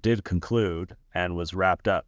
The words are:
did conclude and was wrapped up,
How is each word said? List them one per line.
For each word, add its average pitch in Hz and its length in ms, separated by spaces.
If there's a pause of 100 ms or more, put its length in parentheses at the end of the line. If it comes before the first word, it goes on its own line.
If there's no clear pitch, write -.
did 110 240
conclude 90 720 (160)
and 90 240
was 85 160
wrapped 92 360
up, 82 180